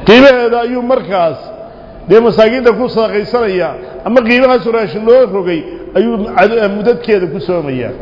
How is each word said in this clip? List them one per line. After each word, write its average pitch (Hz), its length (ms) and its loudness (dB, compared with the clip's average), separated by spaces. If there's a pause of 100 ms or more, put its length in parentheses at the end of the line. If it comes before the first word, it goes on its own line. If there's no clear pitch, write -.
Qiimaheeda 240 560 6
ayuu 247 220 -4
markaas, 190 560 -2 (680)
dee 214 140 6
masaakiinta 233 520 2
ku 226 160 -2
sadaqaysanayaa, 208 840 -2 (320)
ama 240 180 2
qiimahaas 247 440 2
raashin 220 400 -4
loo 247 260 6
rogay 180 280 -2 (340)
ayuu 226 200 0 (220)
cad-, 208 400 0
mudadkeeda 214 500 -2
ku 160 140 -8
soomayaa. 139 600 -6